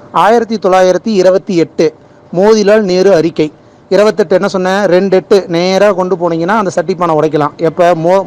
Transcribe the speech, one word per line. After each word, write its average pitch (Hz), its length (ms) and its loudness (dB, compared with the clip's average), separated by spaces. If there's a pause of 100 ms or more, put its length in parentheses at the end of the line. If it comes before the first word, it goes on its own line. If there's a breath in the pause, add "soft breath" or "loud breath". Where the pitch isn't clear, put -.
(120)
ஆயிரத்தி 220 440 0
தொள்ளாயிரத்தி 185 520 0
இருபத்தி 190 480 0
எட்டு 160 380 -2 (400 loud breath)
மோதிலால் 208 460 2
நேரு 190 340 2
அறிக்கை. 156 380 -2 (360 soft breath)
இருபத்தெட்டு 196 460 0
என்ன 185 140 0
சொன்னேன்? 190 360 -2
ரெண்டு 185 320 0
எட்டு 185 320 0
நேரா 190 440 0
கொண்டு 185 240 -4
போனீங்கன்னா 170 400 -2
அந்த 196 140 -2
சட்டி 175 240 -4
பானை 170 200 -2
உடைக்கலாம். 151 420 -2
எப்ப 170 380 0
மோ-, 175 320 0